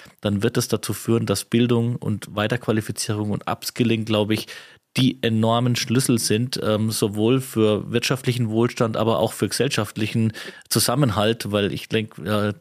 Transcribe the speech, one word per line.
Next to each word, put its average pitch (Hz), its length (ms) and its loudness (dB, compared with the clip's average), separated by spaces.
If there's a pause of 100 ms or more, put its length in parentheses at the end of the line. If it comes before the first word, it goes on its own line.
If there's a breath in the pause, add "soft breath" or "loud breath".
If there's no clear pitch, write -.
(220 loud breath)
dann 101 220 0
wird 120 140 2
es 120 100 0
dazu - 260 -2
führen, 117 320 0
dass 101 200 -2
Bildung 120 500 2
und - 400 -6
Weiterqualifizierung 107 960 -2
und - 160 -6
Upskilling, 110 580 -2
glaube 107 280 0
ich, 104 140 -4 (500 loud breath)
die 131 240 2
enormen 117 540 2
Schlüssel - 440 2
sind, 120 440 -2
ähm, 107 260 2
sowohl 110 520 2
für 107 500 0
wirtschaftlichen 120 580 0
Wohlstand, 113 460 2
aber 110 240 2
auch 110 140 0
für 104 160 -2
gesellschaftlichen 110 840 -2 (380 loud breath)
Zusammenhalt, 113 840 2
weil 101 220 0
ich - 160 -8
denke, 110 340 -4
äh, 104 380 0